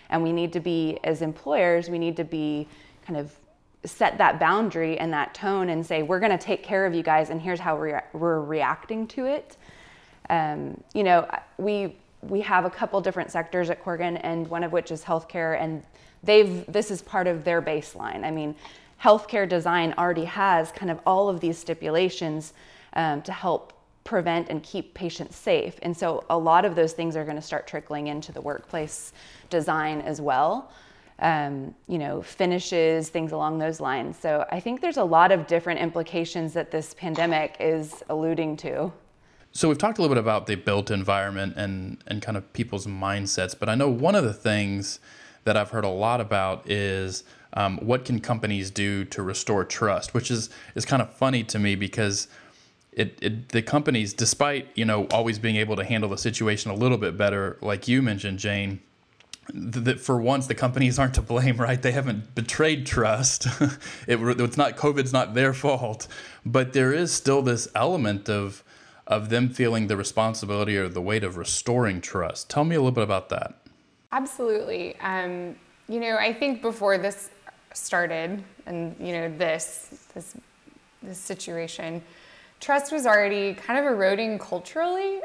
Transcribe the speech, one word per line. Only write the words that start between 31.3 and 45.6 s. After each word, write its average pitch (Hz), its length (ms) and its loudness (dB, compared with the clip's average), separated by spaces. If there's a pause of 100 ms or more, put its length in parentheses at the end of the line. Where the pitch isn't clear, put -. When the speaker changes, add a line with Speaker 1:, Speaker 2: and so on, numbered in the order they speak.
Speaker 1:
you 180 100 -2
know, 143 220 -4
finishes, 170 880 0
things 160 240 -4
along 156 260 -2
those 160 220 -4
lines. 135 380 -4
So 151 320 0
I 180 100 -2
think 247 200 -4
there's 339 180 -2
a 220 60 2
lot 170 280 8
of 170 140 4
different 170 340 0
implications 165 720 -2
that 165 180 -4
this 156 240 -4
pandemic 160 640 0
is 156 500 0
alluding 156 480 0
to. 147 340 -4 (600)
Speaker 2:
So - 160 2
we've 151 100 4
talked 220 200 0
a 190 40 2
little 143 120 4
bit 120 60 6
about 107 260 2
the 104 100 0
built 101 340 0
environment 98 640 0
and, 95 520 -6
and 104 120 -6
kind 107 160 -4
of - 160 -10
people's 107 340 -4
mindsets, 98 720 -4
but 104 100 -2
I 110 80 2
know 139 120 4
one 139 280 2
of 180 80 4
the 113 100 0
things 101 640 -2 (460)
that 107 120 4
I've 104 140 0